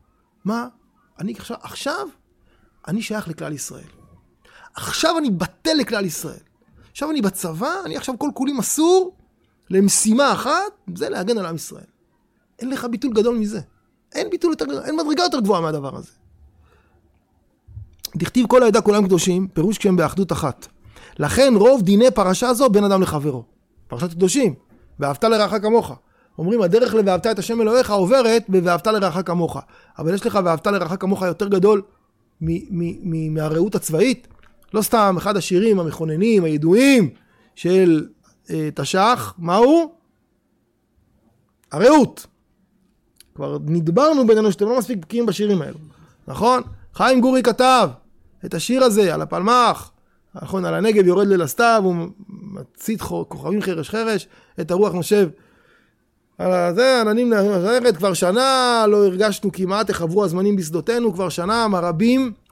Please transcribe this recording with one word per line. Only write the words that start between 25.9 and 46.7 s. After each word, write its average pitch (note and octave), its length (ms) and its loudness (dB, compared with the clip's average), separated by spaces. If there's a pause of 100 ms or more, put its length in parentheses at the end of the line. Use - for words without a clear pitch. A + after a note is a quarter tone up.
אומרים, G3+ 240 0
הדרך A3 320 2
ל"ואהבת F#3+ 320 2
את A3 120 -2
השם A3+ 220 -4
אלוהיך" A3+ 300 2
עוברת A3+ 580 2
ב"ואהבת F3 380 2
לרעך G3 400 0
כמוך". E3+ 300 -2 (420)
אבל D#3+ 160 -4
יש G3+ 120 -4
לך G#3 180 0
"ואהבת E3 220 -2
לרעך F#3 340 -2
כמוך" F#3+ 220 -2
יותר F#3 260 -4
גדול G3 340 4 (580)
מ-, D#3+ 60 -6 (240)
מ-, E3+ 320 -6
מ-, D#3+ 320 -4
מהרעות D#3+ 400 -2
הצבאית? F#3+ 540 -2 (460)
לא G#3+ 80 0
סתם G3+ 360 2
אחד G3+ 180 -2
השירים G3 440 2
המכוננים, E3 640 0
הידועים F3 640 4 (440)
של, F3 520 2 (440)
אה, D#3 240 -6
תש"ח, F#3 640 -2
מהו? B3 540 4 (1800)
הרעות. A#3+ 540 4 (1080)
כבר C#3+ 320 -8
נדברנו F3+ 600 2
בינינו G#3+ 260 4
שאתם G3+ 140 -2
לא B3 120 0
מספיק A3 200 -4
בקיאים A#3 280 -4
בשירים G3+ 360 0
האלו, C#3 160 -12 (500)
נכון? G3+ 340 0 (320)